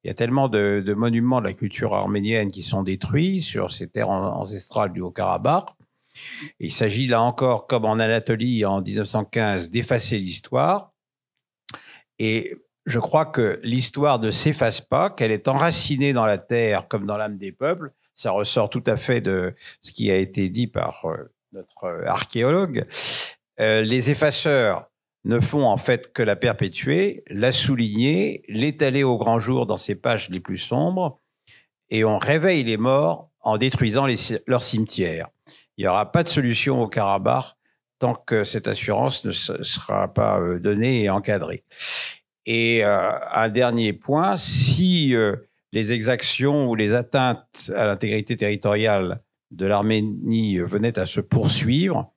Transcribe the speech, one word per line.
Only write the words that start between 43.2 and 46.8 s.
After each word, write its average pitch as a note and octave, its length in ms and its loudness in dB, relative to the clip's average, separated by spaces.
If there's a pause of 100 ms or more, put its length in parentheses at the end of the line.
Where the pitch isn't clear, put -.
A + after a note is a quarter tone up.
un A2 180 2
dernier A#2 420 2
point, E3 440 0
si, D3+ 800 4
euh, G#2+ 220 2 (360)
les G#2+ 200 0
exactions B2+ 760 0
ou A#2 60 0
les G#2+ 200 2